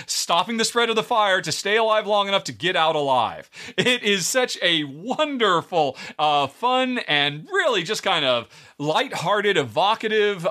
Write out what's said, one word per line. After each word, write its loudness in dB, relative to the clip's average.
stopping -2
the 0
spread 0
of -2
the 2
fire 2
to -6
stay -2
alive 2
long 2
enough 0
to -8
get -2
out 2
alive. 0
It 0
is 0
such 0
a 2
wonderful, 0
uh, 2
fun, -2
and 0
really 0
just -6
kind 0
of 0
lighthearted, 0
evocative, 0